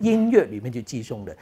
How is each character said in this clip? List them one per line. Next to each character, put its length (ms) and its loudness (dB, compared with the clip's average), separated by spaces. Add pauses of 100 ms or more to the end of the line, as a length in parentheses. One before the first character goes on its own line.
音 300 4
乐 160 6
里 120 -10
面 140 -8
去 100 -6
记 200 -8
诵 200 -10
的。 200 -14